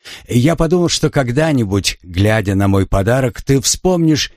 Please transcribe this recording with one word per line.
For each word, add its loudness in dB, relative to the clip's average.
я 2
подумал, 0
что -2
когда-нибудь, -2
глядя 0
на 2
мой 2
подарок, 0
ты 2
вспомнишь 0